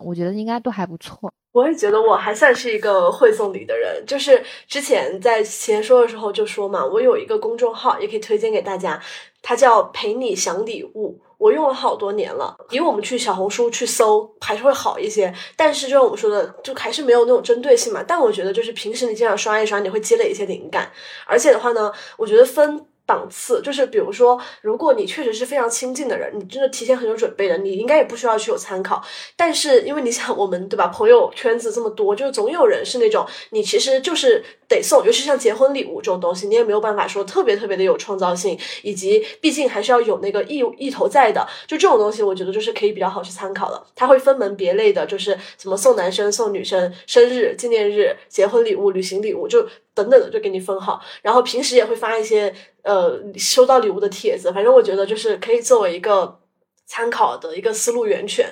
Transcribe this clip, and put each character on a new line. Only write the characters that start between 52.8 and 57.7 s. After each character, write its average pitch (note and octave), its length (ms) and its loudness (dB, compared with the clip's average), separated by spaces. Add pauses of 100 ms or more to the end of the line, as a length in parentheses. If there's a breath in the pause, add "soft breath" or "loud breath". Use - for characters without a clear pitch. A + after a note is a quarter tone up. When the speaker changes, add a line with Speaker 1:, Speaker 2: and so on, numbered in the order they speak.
Speaker 2:
呃， F3+ 360 0 (180)
收 - 280 4
到 C4 140 6
礼 G#3+ 100 2
物 F#3 100 -4
的 G3+ 100 -2
帖 - 280 -4
子， F3+ 160 -4
反 G3 100 -2
正 A#3+ 100 6
我 B3 100 10
觉 F#3+ 120 0
得 G3 120 0
就 G#3+ 100 -4
是 G#3+ 220 -2
可 A3+ 140 -2
以 A#3 80 2
作 A#3 200 4
为 F3+ 160 0
一 F3+ 40 -10
个 F#3+ 380 0 (480)
参 A#3 240 -6
考 G#3+ 260 0
的 E3 200 -12
一 F#3 60 -8
个 A3 100 -2